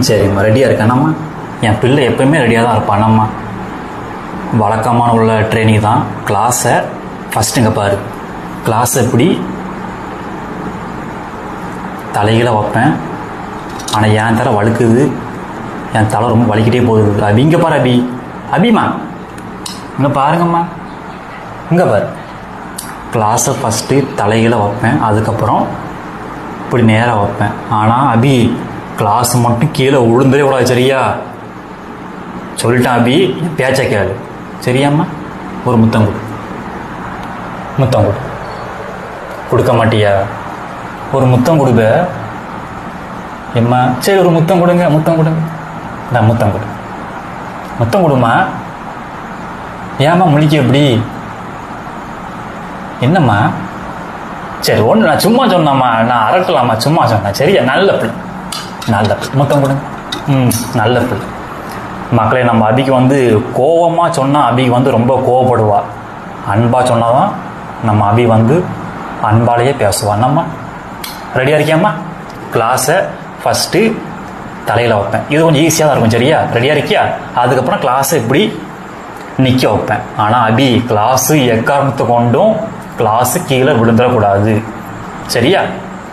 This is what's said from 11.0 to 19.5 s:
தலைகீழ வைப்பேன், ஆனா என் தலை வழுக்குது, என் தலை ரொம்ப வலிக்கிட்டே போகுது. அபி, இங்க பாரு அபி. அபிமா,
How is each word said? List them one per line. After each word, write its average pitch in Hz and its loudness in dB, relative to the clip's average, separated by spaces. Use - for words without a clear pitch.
தலைகீழ 113 2
வைப்பேன், 113 2
ஆனா 107 2
என் 113 0
தலை 127 2
வழுக்குது, 120 4
என் 107 2
தலை 110 0
ரொம்ப 113 4
வலிக்கிட்டே 117 2
போகுது. 107 4
அபி, 113 6
இங்க 170 4
பாரு 156 2
அபி. 123 2
அபிமா, 196 4